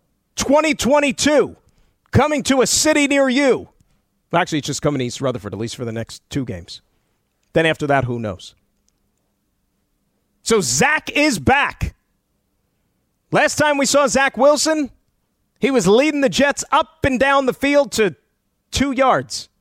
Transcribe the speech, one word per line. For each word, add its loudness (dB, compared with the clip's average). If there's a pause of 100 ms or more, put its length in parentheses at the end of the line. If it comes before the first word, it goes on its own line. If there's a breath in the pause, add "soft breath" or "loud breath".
(340)
twenty 0
twenty-two 0 (540)
coming 2
to 2
a 2
city 0
near 2
you. 0 (640)
Actually, -2
it's -6
just -6
coming 0
to -4
East -8
Rutherford, -6
at -10
least -10
for -10
the -8
next -12
two -6
games. -14 (720)
Then 2
after -2
that, 0
who -6
knows? -10 (1900)
So 0
Zach -2
is 0
back. -2 (1400)
Last 0
time 2
we 0
saw 2
Zach 0
Wilson, 2 (680)
he 0
was 2
leading 4
the 2
Jets 0
up -2
and -2
down 2
the 0
field 0
to 0 (540)
two -2
yards 0 (120)